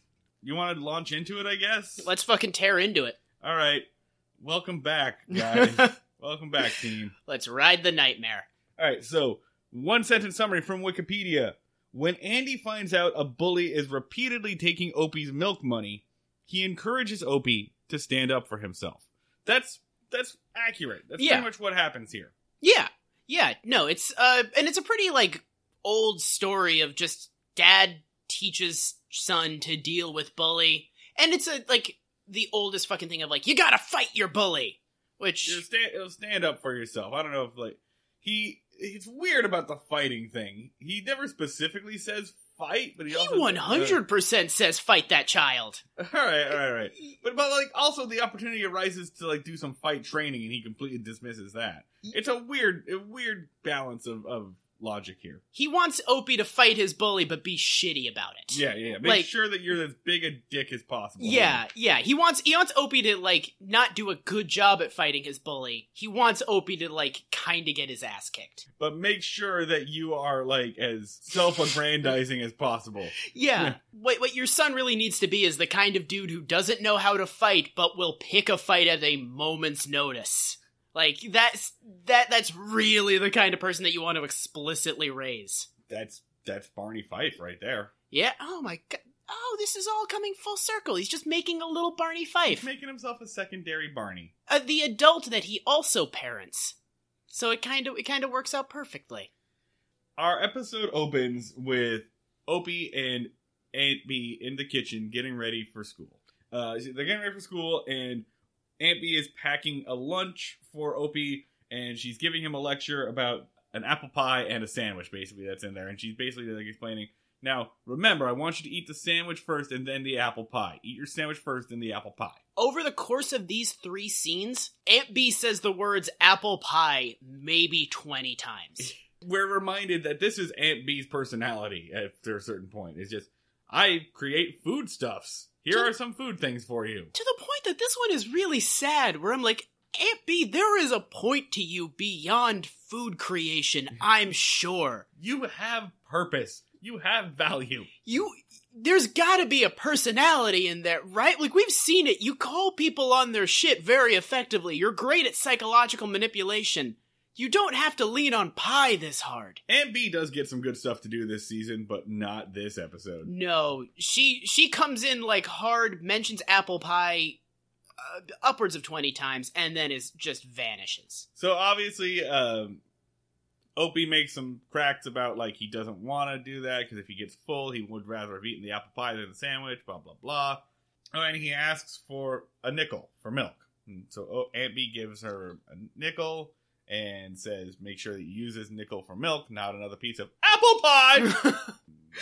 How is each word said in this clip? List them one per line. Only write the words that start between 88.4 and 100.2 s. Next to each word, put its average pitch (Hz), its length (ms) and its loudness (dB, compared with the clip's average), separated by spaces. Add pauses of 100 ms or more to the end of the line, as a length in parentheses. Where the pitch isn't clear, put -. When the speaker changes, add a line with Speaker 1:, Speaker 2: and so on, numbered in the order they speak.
Speaker 2:
Oh 330 200 -10
my 175 180 -8 (100)
God. - 100 -8 (340)
Oh, 466 240 -8
this 415 200 -2
is 392 100 -6
all 427 180 -2
coming 415 280 -6
full 415 240 -8
circle. - 380 -2
He's 180 120 -4
just 320 180 -6
making 339 360 -2
a 330 60 -8
little 339 280 -2
Barney 330 300 -4
Fife. 320 340 2
Speaker 1:
He's - 60 -14
making 269 240 -10
himself 247 320 -10
a 226 60 -18
secondary 165 600 -8
Barney. 98 460 -10 (160)
Speaker 2:
Uh, 294 100 4
the 294 220 0
adult 294 480 6
that 220 160 -2
he 202 200 -6
also 240 400 4
parents. - 720 -8 (520)
So 233 240 -2
it 220 100 -2
kinda, 262 320 -4
it - 100 -8
kinda 269 240 -2
works 262 260 -4
out 277 160 -2
perfectly. 139 640 -14 (840)
Speaker 1:
Our 170 260 0